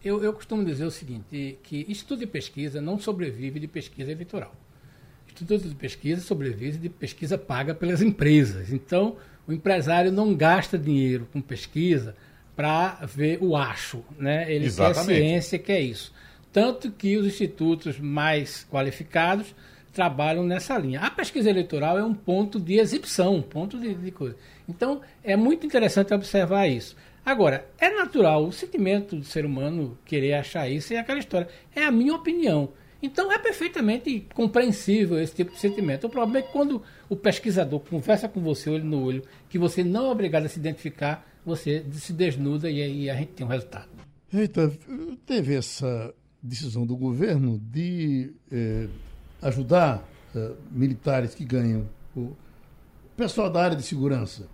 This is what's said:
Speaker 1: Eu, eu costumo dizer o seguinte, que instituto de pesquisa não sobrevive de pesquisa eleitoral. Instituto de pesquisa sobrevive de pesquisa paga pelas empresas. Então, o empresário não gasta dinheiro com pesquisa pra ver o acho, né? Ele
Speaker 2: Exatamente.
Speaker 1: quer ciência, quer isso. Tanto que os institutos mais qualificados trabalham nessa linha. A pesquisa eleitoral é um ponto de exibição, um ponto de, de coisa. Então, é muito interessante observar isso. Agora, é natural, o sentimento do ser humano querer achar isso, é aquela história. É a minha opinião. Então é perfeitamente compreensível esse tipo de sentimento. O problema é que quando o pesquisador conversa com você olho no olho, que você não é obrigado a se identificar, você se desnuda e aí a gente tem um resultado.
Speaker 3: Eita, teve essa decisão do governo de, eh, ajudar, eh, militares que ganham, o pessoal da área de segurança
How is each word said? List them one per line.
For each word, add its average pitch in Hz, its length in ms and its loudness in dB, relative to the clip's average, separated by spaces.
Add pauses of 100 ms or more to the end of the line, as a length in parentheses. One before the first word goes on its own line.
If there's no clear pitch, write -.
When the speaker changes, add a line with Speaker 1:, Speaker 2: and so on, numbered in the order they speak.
Speaker 1:
Eu, 202 180 0
eu 214 100 0
costumo 214 320 -4
dizer 151 200 -2
o 165 60 -2
seguinte, 135 720 -10
que 151 260 -8
instituto 208 300 -8
de 233 80 -8
pesquisa 143 540 -8
não 175 180 -4
sobrevive 147 600 -6
de 151 80 -10
pesquisa 139 420 -10
eleitoral. 175 420 -10 (760)
Instituto 180 420 -2
de 147 80 -8
pesquisa 147 440 -4
sobrevive 135 560 -4
de 165 120 -6
pesquisa - 500 -6
paga 139 340 -4
pelas 170 300 0
empresas. 143 720 4
Então, 190 440 0 (300)
o 151 60 -4
empresário 175 580 2
não 202 240 4
gasta 165 420 4
dinheiro 135 560 2
com 143 80 -4
pesquisa 131 760 -2 (400)
pra 160 500 0
ver 151 340 0
o 175 160 2
acho, 123 480 -4 (140)
né? 156 340 0
Ele 147 140 2
Speaker 2:
Exatamente. 98 400 4
Speaker 1:
quer 190 80 4
ciência, 160 440 2
quer 196 220 0
isso. 120 320 -6 (400)
Tanto 240 380 2
que 202 260 0
os 202 100 2
institutos 160 720 0
mais 147 720 -2
qualificados 165 840 0 (400)
trabalham 160 500 2
nessa 180 320 -2
linha. 139 240 -2
A 233 100 0
pesquisa 240 380 0
eleitoral 175 500 2
é 208 60 0
um 226 100 0
ponto 202 460 0
de 170 180 -2
exibição, 202 580 2
um 151 60 0
ponto 196 360 -6
de, 226 160 -4
de 180 160 -8
coisa. 127 260 -8 (320)
Então, 262 320 -2 (240)
é 196 120 2
muito 269 280 4
interessante 214 480 4
observar 196 560 2
isso. 120 280 -4 (280)
Agora, 196 420 2 (120)
é 349 120 4
natural, 196 540 4
o 180 80 -4
sentimento 202 640 -2
do 139 80 -6
ser 151 220 -4
humano 143 580 -4
querer 143 300 0
achar 143 340 -4
isso, 147 240 -4
é 233 60 -2
aquela 262 200 -4
história. 180 300 -2 (260)
É 294 100 0
a 294 60 2
minha 247 240 4
opinião. 302 560 2 (320)
Então 359 300 0
é 440 60 2
perfeitamente 285 960 0
compreensível 214 880 2
esse 156 140 -4
tipo 175 180 -2
de - 60 -18
sentimento. 202 480 0
O 226 40 -4
problema 240 280 0
é 269 40 0
que 262 100 -12
quando 277 300 0 (260)
o 202 80 -2
pesquisador 175 640 0
conversa 202 480 0
com 196 120 -6
você 156 280 -2
olho 156 160 -2
no 151 180 0
olho, 131 200 -2 (260)
que 180 100 -4
você 175 240 2
não 202 240 2
é 262 40 2
obrigado 165 340 0
a 151 40 -4
se - 100 -8
identificar, 151 680 -4 (180)
você 160 480 -2
se 151 200 -10
desnuda 151 580 0
e 147 120 -2
aí 139 280 -4
a 135 40 -2
gente 147 180 -4
tem 131 140 -8
um - 20 -4
resultado. - 400 -6 (440)
Speaker 3:
Eita, 185 380 2 (540)
teve 147 300 0
essa 123 600 -4 (280)
decisão 120 440 -6
do 123 100 -4
governo 131 600 0
de, 147 760 -4 (200)
eh, 110 340 -2 (560)
ajudar, 135 640 4 (300)
eh, 113 160 -6 (180)
militares 131 640 0
que - 100 -10
ganham, 117 440 0 (260)
o 131 220 -8 (800)
pessoal 214 340 0
da 170 120 4
área 165 140 4
de 139 60 -4
segurança 131 720 -2